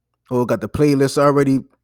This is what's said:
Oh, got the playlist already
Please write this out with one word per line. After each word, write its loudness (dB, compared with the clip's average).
Oh, 0
got -4
the -8
playlist 0
already 2